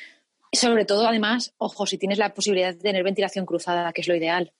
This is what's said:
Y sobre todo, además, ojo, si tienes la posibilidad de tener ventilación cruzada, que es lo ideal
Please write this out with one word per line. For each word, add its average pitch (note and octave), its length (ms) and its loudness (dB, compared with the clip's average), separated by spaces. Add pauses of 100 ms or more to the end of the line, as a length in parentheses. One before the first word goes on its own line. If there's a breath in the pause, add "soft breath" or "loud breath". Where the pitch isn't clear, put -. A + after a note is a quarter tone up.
(520 loud breath)
Y - 60 -2
sobre A#3 300 2
todo, G#3 200 2
además, A3+ 520 0
ojo, G#3 260 -4
si F#3+ 140 -2
tienes G3 180 0
la G3+ 160 0
posibilidad F#3 400 0
de E3+ 80 -16
tener F#3+ 240 0
ventilación F#3+ 400 -2
cruzada, F3 480 -2
que - 80 -6
es E3 80 -4
lo F3+ 60 4
ideal E3+ 460 -2